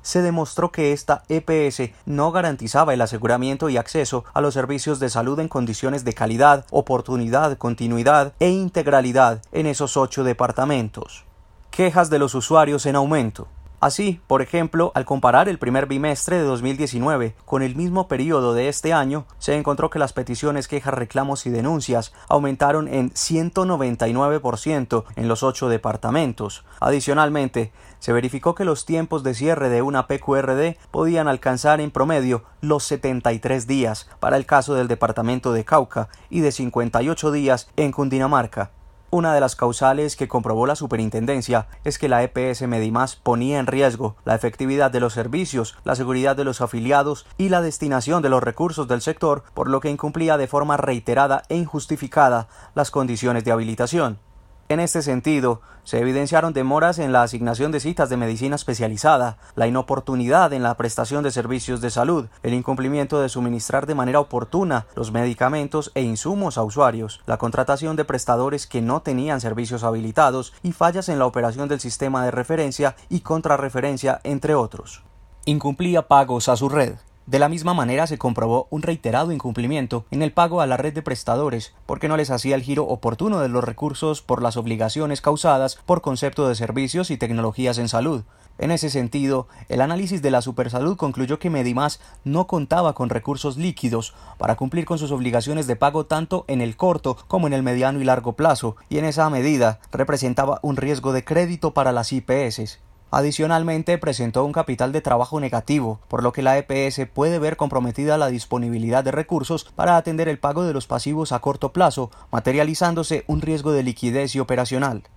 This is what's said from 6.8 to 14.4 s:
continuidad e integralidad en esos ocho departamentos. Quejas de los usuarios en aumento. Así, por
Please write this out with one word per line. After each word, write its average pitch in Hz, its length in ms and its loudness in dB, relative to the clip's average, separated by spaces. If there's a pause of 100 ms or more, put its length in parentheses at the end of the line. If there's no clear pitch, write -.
continuidad 120 800 2
e 175 100 4
integralidad 135 1000 4
en 156 160 -2
esos 139 300 -2
ocho 135 260 0
departamentos. 123 1040 -2 (440)
Quejas 175 400 4
de 151 80 4
los 143 160 2
usuarios 147 540 4
en 139 80 2
aumento. 139 520 0 (360)
Así, 180 440 0
por 135 160 4